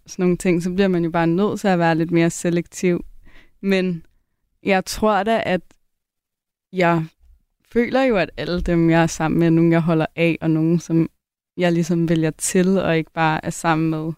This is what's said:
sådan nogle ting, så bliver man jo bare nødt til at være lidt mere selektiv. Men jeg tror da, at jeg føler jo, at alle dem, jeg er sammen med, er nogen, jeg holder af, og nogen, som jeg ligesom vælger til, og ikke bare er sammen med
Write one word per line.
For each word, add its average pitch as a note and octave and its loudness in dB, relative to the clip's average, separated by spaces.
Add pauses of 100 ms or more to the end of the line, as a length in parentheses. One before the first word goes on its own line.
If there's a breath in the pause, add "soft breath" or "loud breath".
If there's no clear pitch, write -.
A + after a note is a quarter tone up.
sådan - -8
nogle F3+ 2
ting, F3 0
så F3+ -4
bliver G3 2
man F3 0
jo E3 -2
bare E3+ 0
nødt G3 0
til G#3+ -2
at F#3 2
være E3 2
lidt E3 -2
mere E3+ 2
selektiv. F3 -2 (560 soft breath)
Men F#3 -2 (560)
jeg F#3+ 0
tror G#3+ 0
da, A3 -2
at F3+ -2 (1120)
jeg E3+ 0 (680)
føler A#3+ 0
jo, B3+ 2
at E3 -2
alle E3+ -4
dem, E3+ 2
jeg E3 4
er E3 2
sammen D#3+ -2
med, E3+ 2
er E3 4
nogen, E3 4
jeg E3 2
holder D#3+ 0 (100)
af, E3 0
og D#3+ -2
nogen, D#3+ 2
som E3 0 (460)
jeg F3 0
ligesom E3+ 0
vælger D#3+ 0
til, F#3 0
og E3 0
ikke D#3+ -6
bare D#3+ -2
er - -6
sammen D#3+ 0
med D#3+ -4